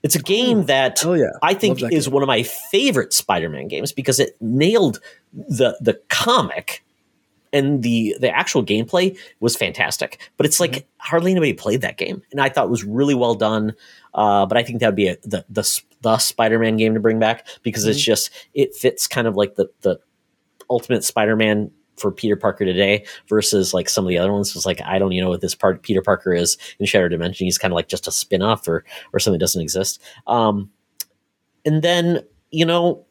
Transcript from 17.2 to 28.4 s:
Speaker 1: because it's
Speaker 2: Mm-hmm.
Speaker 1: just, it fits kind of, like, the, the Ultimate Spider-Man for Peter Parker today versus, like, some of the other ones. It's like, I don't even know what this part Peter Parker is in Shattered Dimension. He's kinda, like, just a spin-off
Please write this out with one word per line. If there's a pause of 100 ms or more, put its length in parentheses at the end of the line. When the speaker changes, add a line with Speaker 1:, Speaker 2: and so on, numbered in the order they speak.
Speaker 1:
because
it's
Speaker 2:
Mm-hmm.
Speaker 1:
just, (240)
it
fits
kind
of,
like,
the, (140)
the (680)
Ultimate
Spider-Man (240)
for
Peter
Parker
today (240)
versus,
like,
some
of
the
other
ones.
It's
like,
I
don't
even
know
what
this
part
Peter
Parker
is (220)
in
Shattered
Dimension.
He's
kinda,
like,
just
a
spin-off